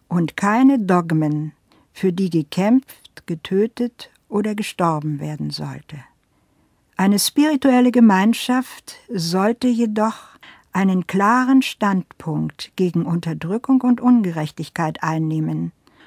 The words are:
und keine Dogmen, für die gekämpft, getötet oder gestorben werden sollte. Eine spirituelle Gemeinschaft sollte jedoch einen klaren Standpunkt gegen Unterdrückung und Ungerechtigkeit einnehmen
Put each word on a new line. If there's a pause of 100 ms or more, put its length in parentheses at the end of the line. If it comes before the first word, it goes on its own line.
und
keine
Dogmen, (440)
für
die
gekämpft,
getötet (180)
oder
gestorben
werden
sollte. (1000)
Eine
spirituelle
Gemeinschaft (180)
sollte
jedoch (540)
einen
klaren
Standpunkt
gegen
Unterdrückung
und
Ungerechtigkeit
einnehmen (360)